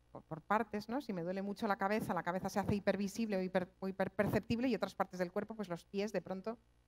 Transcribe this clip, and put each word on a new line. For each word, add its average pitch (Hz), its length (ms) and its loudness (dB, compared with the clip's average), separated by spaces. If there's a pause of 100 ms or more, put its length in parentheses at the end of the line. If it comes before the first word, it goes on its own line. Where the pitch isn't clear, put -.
(100)
por, - 120 -14
por 160 180 -8
partes, 214 480 0
¿no? 247 140 -2
Si 226 100 -4
me 175 100 -2
duele 185 200 -2
mucho 202 240 -4
la 196 100 4
cabeza, 214 380 2
la 165 80 0
cabeza 180 260 0
se 208 100 -2
hace 196 160 2
hipervisible 202 600 0
o 185 60 2
hiper-, 185 260 0 (100)
o 190 100 -4
hiperperceptible 214 800 2
y 233 60 4
otras 190 200 0
partes 185 240 -2
del 175 120 0
cuerpo, 208 240 -2
pues 208 140 -6
los 170 160 -4
pies 202 280 -2
de 180 100 0
pronto, 190 360 -6 (300)